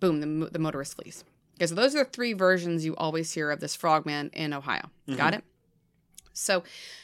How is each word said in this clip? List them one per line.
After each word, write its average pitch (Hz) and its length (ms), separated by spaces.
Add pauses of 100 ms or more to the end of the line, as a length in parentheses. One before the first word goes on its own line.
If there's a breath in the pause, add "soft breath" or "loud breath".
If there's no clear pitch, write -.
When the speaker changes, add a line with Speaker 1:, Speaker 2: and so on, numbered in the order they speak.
Speaker 1:
boom, 165 180
the 151 80
mo-, 156 240
the 165 80
motorist 151 380
flees. - 260 (340)
Okay, 175 100
so 165 80
those 262 200
are 285 80
the 262 60
three 240 240
versions 175 500
you 160 140
always 160 340
hear 151 180
of 147 120
this 147 160
frogman 147 560
in 151 180
Ohio. 139 380 (180)
Speaker 2:
Mm-hmm. 135 80
Speaker 1:
Got 156 200
it? - 80 (920)
So, 185 300 (400 loud breath)